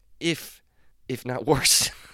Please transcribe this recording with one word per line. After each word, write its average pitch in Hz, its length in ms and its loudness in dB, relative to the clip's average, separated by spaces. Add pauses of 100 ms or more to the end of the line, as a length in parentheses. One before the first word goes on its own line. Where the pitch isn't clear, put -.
(200)
if, - 420 -4 (460)
if 123 160 -6
not 123 220 -6
worse. - 440 4 (240)